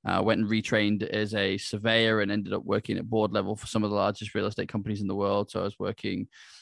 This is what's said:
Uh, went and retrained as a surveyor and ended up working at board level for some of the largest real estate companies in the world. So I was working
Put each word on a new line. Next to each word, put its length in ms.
Uh, 160
went 200
and 80
retrained 520
as 300
a 240
surveyor 640
and 100
ended 220
up 100
working 360
at 100
board 240
level 240
for 100
some 160
of 60
the 80
largest 380
real 100
estate 240
companies 320
in 60
the 80
world. 360
So 100
I 20
was 160
working 500